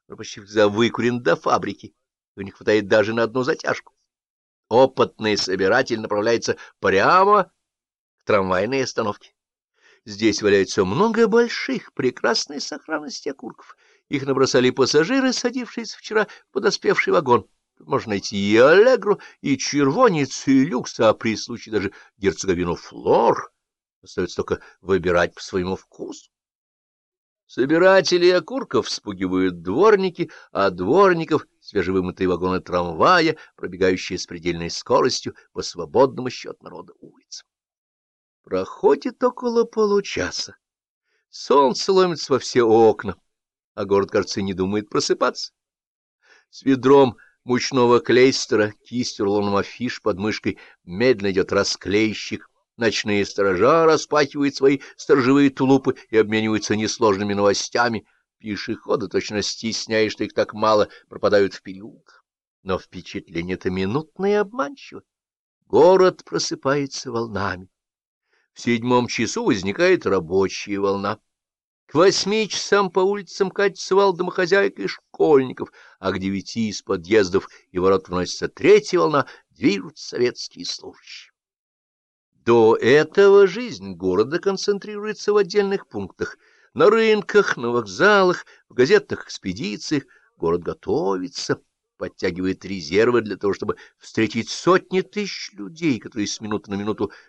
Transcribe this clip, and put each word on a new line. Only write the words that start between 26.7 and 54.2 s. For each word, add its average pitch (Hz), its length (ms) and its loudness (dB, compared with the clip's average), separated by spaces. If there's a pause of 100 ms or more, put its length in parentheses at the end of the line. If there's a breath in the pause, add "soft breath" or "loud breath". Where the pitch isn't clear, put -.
Собирателей 180 920 4
окурков 175 520 -4
вспугивают 92 760 -2
дворники, 180 680 0 (220 loud breath)
а 196 160 0
дворников — 165 800 2 (140)
свежевымытые 92 680 -2
вагоны 90 320 -2
трамвая, 98 800 0 (180 loud breath)
пробегающие 92 600 -2
с - 80 -12
предельной 85 420 -6
скоростью 123 680 -2 (180 soft breath)
по - 100 -10
свободным 113 640 -2
еще - 240 -12
от - 120 -18
народа 90 380 -20
улицам. - 460 -20 (960)
Проходит 220 800 -2
около 240 400 -2
получаса. - 920 -4 (720)
Солнце 226 640 0
ломится 180 420 2
во 123 40 4
все - 240 0
окна, 110 540 4 (580)
а 101 120 -8
город, 98 240 2
кажется, 101 320 -2
не 95 100 -4
думает 98 380 -2
просыпаться. - 640 -2 (1000 soft breath)
С - 120 -20
ведром 135 540 2 (280 soft breath)
мучного 123 560 2
клейстера, 117 720 2 (120)
кистью, 117 400 -6
рулоном 101 320 0
афиш - 460 -6
под 101 160 -2
мышкой 101 400 -4 (260 loud breath)
медленно 101 480 0
идет 92 200 -2
расклейщик. 101 960 -2 (260)
Ночные 104 480 -2
сторожа 104 640 0
распахивают 147 680 0